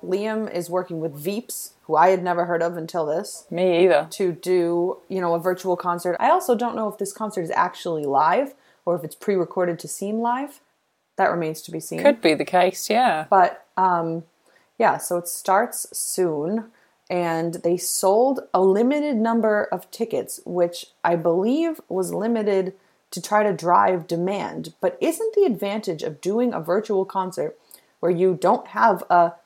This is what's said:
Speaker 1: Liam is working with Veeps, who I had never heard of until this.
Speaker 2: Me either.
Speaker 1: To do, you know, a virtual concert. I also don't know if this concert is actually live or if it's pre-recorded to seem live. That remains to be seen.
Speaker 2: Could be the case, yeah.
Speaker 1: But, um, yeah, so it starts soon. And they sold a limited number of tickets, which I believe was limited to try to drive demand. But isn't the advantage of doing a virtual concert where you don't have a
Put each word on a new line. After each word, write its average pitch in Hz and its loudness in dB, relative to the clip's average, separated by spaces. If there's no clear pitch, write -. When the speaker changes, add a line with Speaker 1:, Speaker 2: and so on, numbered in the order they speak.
Speaker 1:
Liam 214 -4
is 170 -6
working 180 -4
with 147 -8
Veeps, 202 -8
who 151 0
I 175 8
had 180 2
never 175 -2
heard 170 -2
of 175 -2
until 160 -6
this. 170 -6
Speaker 2:
Me 175 4
either. 160 4
Speaker 1:
To 185 -2
do, 175 0
you 190 -4
know, 170 0
a 170 -2
virtual 185 0
concert. 175 -2
I 254 4
also 359 2
don't 233 -2
know 220 -4
if 208 -8
this 196 -6
concert - -6
is 160 -6
actually 170 -4
live 160 2
or 175 0
if 170 -4
it's 151 -12
pre-recorded 180 -2
to 156 -12
seem 208 -6
live. 247 -4
That 190 2
remains 160 -4
to - -16
be 165 -8
seen. 165 -8
Speaker 2:
Could 285 4
be 156 4
the 147 -2
case, 180 2
yeah. 214 2
Speaker 1:
But, 185 4
um, 170 0
yeah, 196 2
so - -4
it 175 -4
starts - -2
soon. 180 -2
And 170 -2
they 175 0
sold 226 2
a 185 2
limited 247 2
number 220 2
of - -6
tickets, - -6
which 175 -2
I 170 2
believe 220 0
was 175 -4
limited 202 0
to 180 -10
try 208 2
to 208 2
drive 175 2
demand. 170 -4
But 180 -2
isn't 440 -2
the 403 4
advantage 202 -2
of 156 -8
doing 226 0
a 165 -4
virtual 190 0
concert 180 -6
where 175 2
you 180 2
don't 233 2
have 214 2
a 175 6